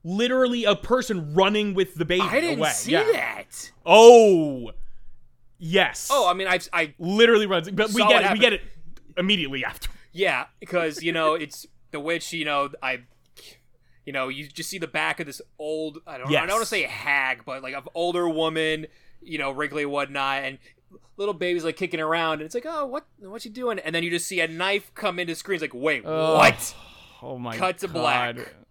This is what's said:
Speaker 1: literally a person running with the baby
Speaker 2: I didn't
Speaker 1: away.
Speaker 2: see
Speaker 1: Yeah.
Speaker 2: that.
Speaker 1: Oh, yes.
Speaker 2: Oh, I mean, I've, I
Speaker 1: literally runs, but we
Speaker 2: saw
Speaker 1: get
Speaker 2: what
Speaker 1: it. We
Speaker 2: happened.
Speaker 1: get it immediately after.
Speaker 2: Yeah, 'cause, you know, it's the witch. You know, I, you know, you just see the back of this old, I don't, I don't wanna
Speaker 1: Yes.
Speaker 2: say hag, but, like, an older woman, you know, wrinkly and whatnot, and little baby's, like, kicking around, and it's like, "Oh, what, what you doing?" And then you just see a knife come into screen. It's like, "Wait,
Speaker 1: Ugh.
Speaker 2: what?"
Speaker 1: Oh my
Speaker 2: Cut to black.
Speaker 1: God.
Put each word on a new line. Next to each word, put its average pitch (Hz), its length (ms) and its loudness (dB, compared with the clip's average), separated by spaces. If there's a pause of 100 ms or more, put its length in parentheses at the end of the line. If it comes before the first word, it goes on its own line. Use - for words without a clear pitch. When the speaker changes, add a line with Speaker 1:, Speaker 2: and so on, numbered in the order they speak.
Speaker 1:
literally 240 600 0
a 202 100 4
person 202 580 -2
running 202 400 2
with 185 220 -2
the 165 100 -4
baby 180 220 0
Speaker 2:
I 269 140 0
didn't 339 180 -2
Speaker 1:
away. 156 120 2
Speaker 2:
see - 200 -4
Speaker 1:
Yeah. 165 120 2 (100)
Speaker 2:
that. - 580 -8 (140)
Speaker 1:
Oh, 185 880 10 (840)
yes. 170 540 0
Speaker 2:
Oh, 240 180 4
I 175 40 2
mean, 190 140 -4
I've, 180 260 -2
I 160 260 -2
Speaker 1:
literally 214 460 6
runs, 185 260 -2
but 214 220 0
we 233 80 2
Speaker 2:
saw 208 80 6
Speaker 1:
get - 60 4
Speaker 2:
what - 0 -
Speaker 1:
it. 226 40 4
We 196 80 2
Speaker 2:
happened. 208 140 2
Speaker 1:
get 233 120 4
it - 80 -6 (560)
immediately 165 460 -2
after. - 260 -8 (220)
Speaker 2:
Yeah, 165 340 -2 (220)
'cause, 165 340 -4
you 165 120 -2
know, 160 220 0
it's 151 300 -10 (260)
the 151 80 -10
witch. 165 340 -6
You 165 120 -6
know, 143 240 -2 (140)
I, 127 200 -4 (1000)
you 143 80 -12
know, 131 140 -4
you 139 200 -12
just - 220 -12
see 190 80 -12
the 165 100 -8
back 156 340 -4
of 156 40 -8
this 143 160 -16 (160)
old, 156 480 -8
I 147 120 -16
don't, 127 100 -12
I 143 40 -4 (100)
don't 170 80 -6
wanna 214 100 0
Speaker 1:
Yes. 226 100 -4
Speaker 2:
say 196 140 -2
hag, 131 640 -4
but, 131 180 -12
like, 131 100 -10
an 135 100 -10 (120)
older 175 320 -2
woman, 160 600 -2 (340)
you 160 160 -12
know, 139 140 -4
wrinkly 147 320 -6
and 143 80 -6
whatnot, 139 520 -4
and 135 140 -10 (580)
little 202 180 -4
baby's, 175 300 -4
like, 160 140 -4
kicking 170 240 -6
around, 160 320 0
and 156 100 -6
it's 160 120 -14
like, 247 120 -8
"Oh, 311 180 -6
what, 269 200 -10 (140)
what 208 260 -16
you 220 60 -16
doing?" 233 280 -6
And 160 160 -8
then 170 80 -2
you 170 60 -4
just 170 180 -4
see 180 140 -2
a 165 80 0
knife 190 440 -4
come 180 240 -6
into 170 160 -6
screen. 185 220 -6
It's 160 60 -6
like, 151 120 -8
"Wait, 135 320 -2
Speaker 1:
Ugh. 160 320 2
Speaker 2:
what?" - 380 4 (460)
Speaker 1:
Oh 131 180 -12
my 117 160 -8
Speaker 2:
Cut 180 240 -2
to 196 80 -8
black. 139 480 -2
Speaker 1:
God. 123 100 -14 (260)